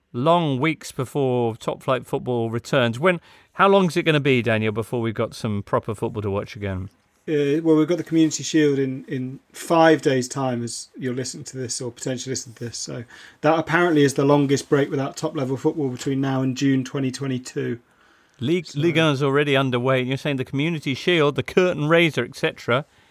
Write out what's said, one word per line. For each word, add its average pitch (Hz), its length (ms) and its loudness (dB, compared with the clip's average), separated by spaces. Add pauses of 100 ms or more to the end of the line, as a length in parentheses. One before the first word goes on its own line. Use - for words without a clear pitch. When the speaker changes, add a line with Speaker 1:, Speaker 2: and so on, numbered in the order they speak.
(120)
Speaker 1:
long 147 480 2
weeks 151 320 -2
before 123 640 -2
top - 260 -6
flight 127 240 -2
football 120 440 -2
returns. 117 500 0
When, 175 200 2 (340)
how 190 140 4
long 196 180 6
is 156 100 -2
it 170 60 2
gonna 151 180 2
be, 131 220 2
Daniel, 110 300 2
before 113 280 -4
we've 113 140 -2
got 110 200 -4
some 104 280 -4
proper 120 320 -2
football 110 280 -6
to 104 80 -4
watch 98 240 -4
again? 98 360 -6 (360)
Speaker 2:
Uh, 147 360 2
well, 160 140 6
we've 156 120 4
got 175 80 0
the 156 80 -6
Community 160 380 2
Shield 147 360 2
in, 131 280 -4
in 131 340 -8 (140)
five 160 480 4
days' 131 260 2
time 127 340 -4
as - 260 -10 (100)
you're 127 160 -6
listening 131 300 -10
to - 120 -16
this 127 240 -8
or 123 100 -8
potentially 131 420 -8
listening 113 240 -10
to - 80 -12
this. 117 120 -12
So 127 280 -10 (360)
that 156 180 4
apparently 160 460 2
is 135 100 2
the 139 120 2
longest 139 420 2
break 143 220 2
without 139 260 -4
top-level 147 400 -4
football 156 320 -2
between 135 320 -4
now 135 220 0
and 131 120 -2
June 135 300 2
twenty 135 260 -4
twenty-two. 127 720 -6 (600)
Speaker 1:
League, 156 260 -2
Speaker 2:
So 143 140 -8
Speaker 1:
Ligue 160 180 2
un 160 160 4
is 131 80 -2
already 143 340 2
underway, 131 440 2
and 127 80 -4
you're 131 100 -2
saying 143 180 -4
the 127 80 -6
Community 147 480 -2
Shield, 147 440 2
the 131 60 -2
curtain 175 460 0
raiser, 165 360 4
et - 120 -10
cetera, 143 480 -2 (260)